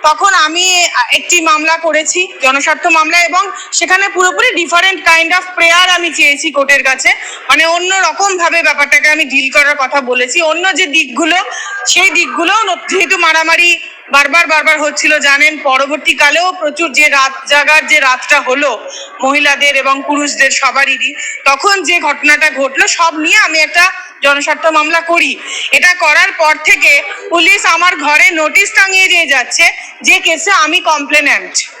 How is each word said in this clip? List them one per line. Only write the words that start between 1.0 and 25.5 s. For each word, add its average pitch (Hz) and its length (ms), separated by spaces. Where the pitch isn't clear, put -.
একটি 330 300
মামলা 320 360
করেছি, 320 500
জনস্বার্থ 285 460
মামলা, 320 360
এবং 370 280
সেখানে 370 380
পুরোপুরি 370 540
different 349 340
kind 330 320
of 359 140
prayer 339 320
আমি 349 240
চেয়েছি 294 380
কোর্টের 277 320
কাছে, 269 260
মানে, 302 160
অন্য 349 300
রকম 370 420
ভাবে 330 260
ব্যাপারটাকে 294 460
আমি 302 160
ডিল 269 260
করার 294 240
কথা 277 260
বলেছি। 247 400
অন্য 339 340
যে 370 120
দিকগুলো, 302 480
সেই 359 220
দিকগুলো 339 540
ন-, 370 260
যেহেতু 359 280
মারামারি 330 600
বারবার 285 360
বারবার 302 340
হচ্ছিল, 302 380
জানেন, 294 380
পরবর্তীকালেও 294 960
প্রচুর 320 420
যে 302 140
রাত 277 400
জাগার 294 400
যে 311 120
রাতটা 269 420
হলো 262 480
মহিলাদের 285 520
এবং 269 320
পুরুষদের 285 440
সবারই, 269 640
তখন 370 380
যে 339 160
ঘটনাটা 302 500
ঘটলো, 269 380
সব 330 300
নিয়ে 339 200
আমি 320 220
একটা 349 320
জনস্বার্থ 285 440
মামলা 311 360
করি। 330 340